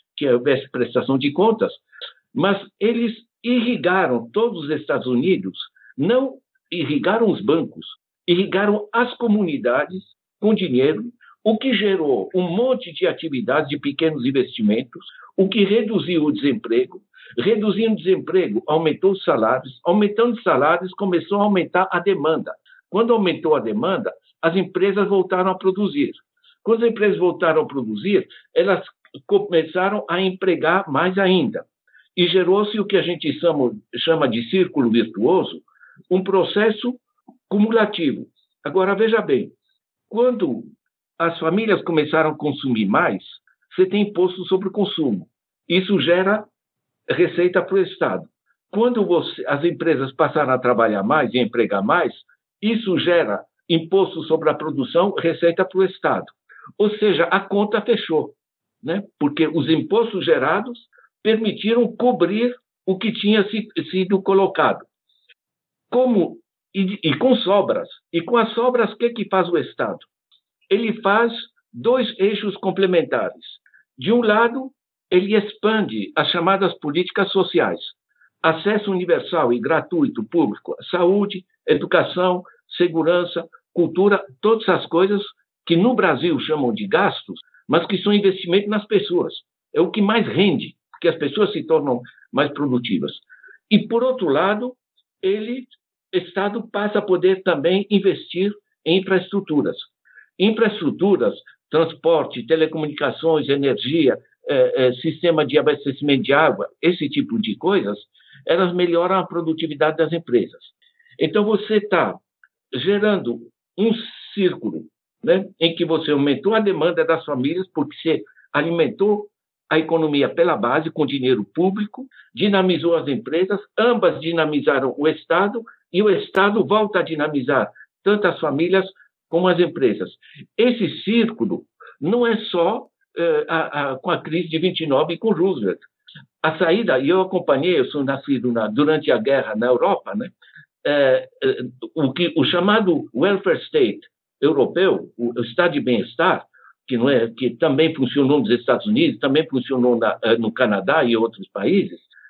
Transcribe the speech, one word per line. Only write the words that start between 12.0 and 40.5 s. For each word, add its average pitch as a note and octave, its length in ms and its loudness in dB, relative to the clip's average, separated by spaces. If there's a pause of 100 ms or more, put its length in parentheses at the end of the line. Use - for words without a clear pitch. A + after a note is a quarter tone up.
um F3+ 80 0
monte G3 500 -2
de F3+ 140 -2
atividades D3 600 -2
de D3 100 -6
pequenos C#3+ 460 -2
investimentos, B2 800 -2 (320)
o F#3+ 120 2
que G#3 140 0
reduziu F#3+ 640 0
o D3 80 2
desemprego. B2 680 -2 (380)
Reduzindo G#3+ 540 0
o G3+ 40 0
desemprego, D#3+ 680 0
aumentou D#3+ 460 2
os F#3+ 100 -6
salários. C3 600 0
Aumentando G#3 500 2
os A3 80 -10
salários, F3 520 2
começou F#3+ 460 -2
a G3+ 40 4
aumentar F#3 480 2
a F3 80 0
demanda. D#3 520 -2 (360)
Quando A3+ 240 0
aumentou F3 420 2
a C3+ 60 2
demanda, A2+ 500 -2 (300)
as E3 160 0
empresas F#3+ 500 0
voltaram F#3 440 2
a F#3 80 -4
produzir. F#3 540 -2 (500)
Quando A3+ 220 2
as A#3 60 4
empresas G3+ 280 0
voltaram D#3+ 440 2
a D3 40 -4
produzir, B2+ 600 -2 (280)
elas F3+ 280 2 (440)
começaram F#3+ 840 0
a F3 140 -2
empregar F#3 680 0
mais F3+ 280 0
ainda. F3+ 480 0 (500)
E F3+ 100 2
gerou-se F#3+ 540 2
o G3 60 -4
que G3 100 0
a E3 60 2
gente D#3+ 360 -4
chama, C#3+ 340 0 (240)
chama D3+ 320 0
de A#2 200 -4
círculo D3 420 0
virtuoso, A#2 680 0 (500)
um F#3 120 2
processo G#3 720 0 (540)
cumulativo. G#3 800 0 (380)
Agora, F#3+ 300 0
veja A3 260 2
bem: D3+ 300 -2 (580)
quando G#3+ 540 0 (560)